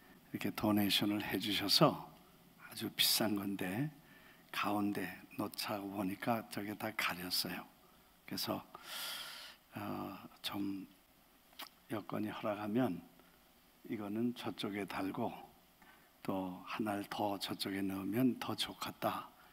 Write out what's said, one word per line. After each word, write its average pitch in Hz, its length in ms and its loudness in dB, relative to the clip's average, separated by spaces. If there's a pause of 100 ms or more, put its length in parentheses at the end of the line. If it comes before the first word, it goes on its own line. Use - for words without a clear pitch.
(340)
이렇게 104 180 -2
도네이션을 104 720 4
해주셔서 101 880 4 (640)
아주 104 220 -4
비싼 - 400 6
건데 101 560 0 (600)
가운데 101 680 0 (160)
놓자고 101 540 -2
보니까 101 580 0
저게 104 260 -4
다 110 220 -2
가렸어요. 90 680 0 (640)
그래서, 101 400 -2 (1120)
어, 101 420 -6 (240)
좀 98 460 -4 (1040)
여건이 107 380 -2
허락하면 104 720 0 (880)
이거는 113 460 0
저쪽에 101 520 -4
달고 95 460 -2 (920)
또 92 420 -2
하나를 104 460 -2
더 104 260 0
저쪽에 98 460 -2
넣으면 98 560 2
더 - 160 -4
좋겠다. - 760 -4 (240)